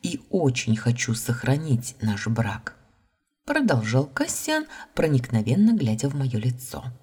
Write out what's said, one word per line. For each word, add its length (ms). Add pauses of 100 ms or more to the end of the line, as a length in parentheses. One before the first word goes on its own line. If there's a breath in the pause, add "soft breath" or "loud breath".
и 260
очень 460
хочу 380
сохранить 880
наш 260
брак", 480 (680)
продолжал 600
Кассиан, 600 (280 loud breath)
проникновенно 840
глядя 340
в 60
моё 220
лицо. 460 (180)